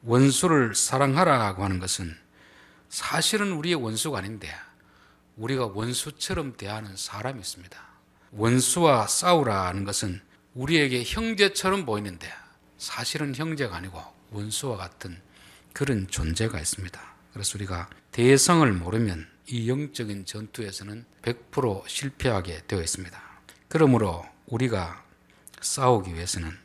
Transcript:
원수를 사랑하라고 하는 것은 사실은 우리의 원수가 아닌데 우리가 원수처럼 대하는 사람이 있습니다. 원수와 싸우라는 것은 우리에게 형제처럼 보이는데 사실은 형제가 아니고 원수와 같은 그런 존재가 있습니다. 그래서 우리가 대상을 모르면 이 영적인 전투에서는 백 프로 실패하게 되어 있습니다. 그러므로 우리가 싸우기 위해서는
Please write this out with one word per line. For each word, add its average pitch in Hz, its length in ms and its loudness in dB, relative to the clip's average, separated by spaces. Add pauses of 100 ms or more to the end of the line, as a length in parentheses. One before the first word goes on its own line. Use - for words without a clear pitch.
원수를 131 720 4
사랑하라고 131 880 2
하는 95 160 0
것은 90 360 -6 (720)
사실은 202 640 -2
우리의 170 220 -2
원수가 117 440 -2
아닌데 92 360 -10 (840)
우리가 123 300 -2
원수처럼 123 920 -6
대하는 101 400 -10
사람이 110 440 -8
있습니다. 90 360 -14 (560)
원수와 123 760 4
싸우라는 101 760 2
것은 98 360 -4 (340)
우리에게 135 500 2
형제처럼 196 800 0
보이는데 104 480 -4 (460)
사실은 143 560 -4
형제가 143 420 -4
아니고 87 240 -10 (300)
원수와 110 460 -6
같은 92 440 -12 (520)
그런 120 360 0
존재가 85 520 -2
있습니다. - 540 -8 (180)
그래서 101 240 -6
우리가 92 340 -6 (220)
대상을 135 600 6
모르면 92 560 -2 (180)
이 117 220 -4
영적인 120 560 -6
전투에서는 107 800 -12 (180)
백 - 280 -6
프로 110 360 0
실패하게 98 840 -4
되어 95 120 -2
있습니다. 87 400 -6 (480)
그러므로 110 560 4 (220)
우리가 110 580 -4 (560)
싸우기 113 540 2
위해서는 82 500 -6